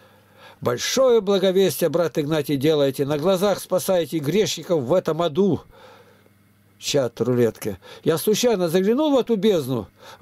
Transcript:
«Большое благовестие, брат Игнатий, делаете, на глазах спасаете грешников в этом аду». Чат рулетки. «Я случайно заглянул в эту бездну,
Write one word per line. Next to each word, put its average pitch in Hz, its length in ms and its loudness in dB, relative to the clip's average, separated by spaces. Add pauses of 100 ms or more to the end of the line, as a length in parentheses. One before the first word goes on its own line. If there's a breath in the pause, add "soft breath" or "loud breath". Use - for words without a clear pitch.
(600 loud breath)
«Большое 233 600 2
благовестие, 190 680 2
брат 165 280 -2
Игнатий, 151 380 -2
делаете, 143 500 2
на 147 140 -2
глазах 185 400 0
спасаете 175 600 -2
грешников 160 640 -2
в 123 100 -2
этом 170 280 0
аду». 170 400 0 (1200 loud breath)
Чат - 420 -2
рулетки. 113 560 0 (260 loud breath)
«Я 160 140 0
случайно 196 520 0
заглянул 226 420 0
в 269 80 2
эту 233 160 -2
бездну, 135 540 -2 (320 loud breath)